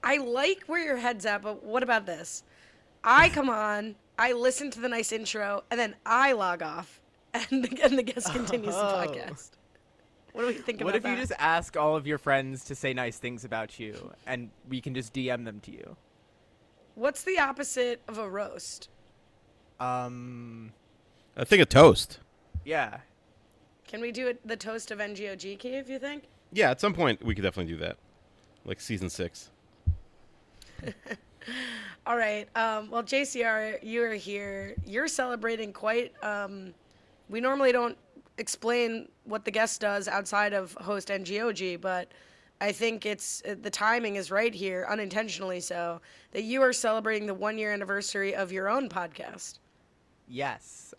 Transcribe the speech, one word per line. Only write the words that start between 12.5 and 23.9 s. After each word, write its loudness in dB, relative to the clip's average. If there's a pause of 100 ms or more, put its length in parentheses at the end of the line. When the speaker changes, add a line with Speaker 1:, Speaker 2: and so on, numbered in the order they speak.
Speaker 2:
to -8
say -2
nice -4
things -8
about -6
you, -12 (140)
and -6 (180)
we -4
can -8
just -6
D -2
M -2
them -12
to -18
you? -16 (1000)
Speaker 1:
What's -2
the 0
opposite 0
of -8
a -6
roast? -10 (920)
Speaker 2:
Um, -6 (640)
Speaker 3:
I -2
think 8
a 8
toast. 10 (460)
Speaker 2:
Yeah. -2 (880)
Speaker 1:
Can -12